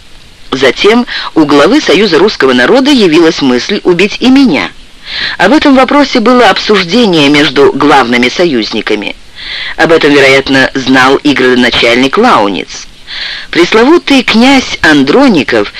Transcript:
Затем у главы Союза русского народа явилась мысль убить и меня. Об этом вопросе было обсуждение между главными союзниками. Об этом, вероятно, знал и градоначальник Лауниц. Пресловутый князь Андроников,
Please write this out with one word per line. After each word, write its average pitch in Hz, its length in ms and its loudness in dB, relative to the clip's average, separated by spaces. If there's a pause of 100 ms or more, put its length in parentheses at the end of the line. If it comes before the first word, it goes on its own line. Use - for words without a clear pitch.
(500)
Затем 196 560 0 (280)
у 156 120 2
главы 147 340 2
Союза 175 380 0
русского 151 340 0
народа 196 380 2
явилась 170 500 2
мысль 127 420 -2
убить 180 380 -2
и 233 80 0
меня. 220 420 2 (680)
Об 190 160 0
этом 302 200 2
вопросе 269 460 0
было 233 300 2
обсуждение 190 800 0
между 143 420 2
главными 127 560 0
союзниками. 113 880 -4 (640)
Об 160 120 0
этом, 156 220 2
вероятно, 135 640 2
знал 131 420 2
и 147 160 0
градоначальник 123 880 0
Лауниц. 110 680 -2 (640)
Пресловутый 247 720 0
князь 254 580 0
Андроников, 147 1000 0